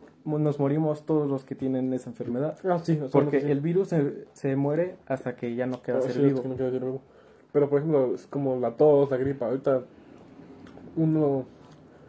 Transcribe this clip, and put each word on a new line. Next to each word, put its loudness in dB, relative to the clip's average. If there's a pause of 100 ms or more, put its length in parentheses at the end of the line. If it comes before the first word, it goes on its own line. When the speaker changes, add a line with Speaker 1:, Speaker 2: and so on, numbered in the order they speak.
(240)
Speaker 1:
mo-, -2
nos 0
morimos 0
todos 0
los -4
que -10
tienen -2
esa -6
enfermedad. -4
Speaker 2:
Ah, 0
sí, 0
o 0
sea, 4
Speaker 1:
Porque 2
Speaker 2:
sí. 0
Speaker 1:
el 0
virus 0
se, -2
se -4
muere -2 (100)
hasta -6
que -8
ya -2
no -6
queda -2
Speaker 2:
Ah, 2
Speaker 1:
ser -2
Speaker 2:
sí, -2
Speaker 1:
vivo. 6
Speaker 2:
hasta -2
que -6
no -6
queda -2
ser -4
vivo. -6 (500)
Pero, 4
por 2
ejemplo, 2
es -10
como -2
la -2
tos, 6
la 0
gripa. -2
Ahorita 0 (1120)
uno 2 (640)